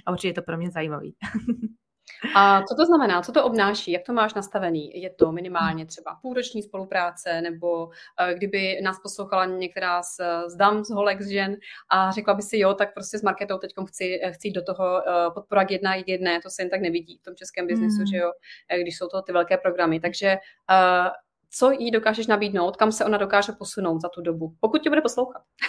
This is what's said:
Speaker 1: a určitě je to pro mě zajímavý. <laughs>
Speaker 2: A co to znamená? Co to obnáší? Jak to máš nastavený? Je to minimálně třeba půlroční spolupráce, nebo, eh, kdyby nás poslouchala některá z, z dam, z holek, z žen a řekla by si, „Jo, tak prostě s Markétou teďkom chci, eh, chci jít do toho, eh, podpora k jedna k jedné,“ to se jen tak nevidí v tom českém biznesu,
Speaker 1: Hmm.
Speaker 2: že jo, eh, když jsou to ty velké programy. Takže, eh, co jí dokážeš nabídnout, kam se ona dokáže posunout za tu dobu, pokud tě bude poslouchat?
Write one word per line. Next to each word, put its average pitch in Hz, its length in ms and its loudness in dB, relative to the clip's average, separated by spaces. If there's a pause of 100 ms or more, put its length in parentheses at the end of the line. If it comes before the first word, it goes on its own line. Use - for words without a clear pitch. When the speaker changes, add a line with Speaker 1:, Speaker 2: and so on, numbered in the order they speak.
Speaker 1:
a 175 60 -4
určitě 180 160 -2
je 170 60 -2
to 175 80 -6
pro 165 160 -6
mě 175 140 -6
zajímavý. 156 500 -6
<laughs> - 1120 -6
Speaker 2:
A 196 280 8
co 226 120 -6
to 311 100 4
znamená? 254 360 4
Co 233 100 -8
to 262 140 4
obnáší? 208 460 0
Jak 175 120 -2
to 240 100 -6
máš 220 200 2
nastavený? 180 680 -4
Je 185 80 -8
to 165 220 6
minimálně 165 540 -2
třeba 165 360 -14
půlroční 247 420 -6
spolupráce, 180 760 -4
nebo, 170 480 -4 (320)
eh, 180 120 0
kdyby 190 500 -2
nás 190 200 -2
poslouchala 196 420 -2
některá 185 580 -2
z, - 120 -10 (320)
z 175 80 -14
dam, 208 280 4
z 214 60 -10
holek, 202 320 0
z 196 80 -8
žen 196 260 -2 (340)
a 190 220 4
řekla 214 220 2
by 196 80 -2
si, 214 180 -2
„Jo, 196 140 6
tak 202 200 -2
prostě 202 260 -10
s 214 40 -12
Markétou 196 340 -2
teďkom 190 280 -10
chci, 185 380 -6
eh, 185 80 -4
chci 165 160 -8
jít 190 60 -6
do 180 100 -4
toho, 185 460 -2
eh, 175 240 2
podpora 196 320 2
k 196 60 -4
jedna 190 320 -2
k 180 40 -16
jedné,“ 180 340 0
to 190 80 -16
se - 120 -8
jen 180 80 -4
tak 190 120 -2
nevidí 170 360 -4
v - 60 -20
tom 180 120 -16
českém 185 320 -8
biznesu, 220 300 2
Speaker 1:
Hmm. 208 140 0
Speaker 2:
že 185 60 0
jo, 175 140 0 (380)
eh, 175 120 0
když 175 160 -6
jsou 180 100 -8
to 190 140 -6
ty 185 120 -8
velké 175 240 2
programy. 175 420 2
Takže, 180 280 -2
eh, 185 840 4 (400)
co 254 220 4
jí 240 200 -2
dokážeš 220 360 2
nabídnout, 202 500 2
kam 214 140 4
se 220 140 0
ona 208 120 2
dokáže 202 340 2
posunout 185 500 -4
za 175 80 -6
tu 180 120 -14
dobu, 165 380 -4
pokud 220 220 2
tě 311 80 0
bude 294 120 4
poslouchat? 254 400 -2 (280)